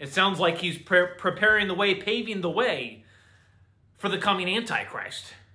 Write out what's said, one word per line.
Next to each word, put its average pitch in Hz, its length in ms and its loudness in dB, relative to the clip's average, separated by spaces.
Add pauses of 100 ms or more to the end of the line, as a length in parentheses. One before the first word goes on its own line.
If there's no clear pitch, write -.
it 139 120 -12
sounds 190 280 2
like 170 180 2
he's 170 200 -4
pre-, 180 280 4 (120)
preparing 208 500 2
the 180 60 -2
way, 196 200 2
paving 214 460 -4
the 175 100 -2
way 131 540 -2 (920)
for 202 120 -4
the 185 100 -2
coming 185 300 0
Antichrist. 120 840 -6 (200)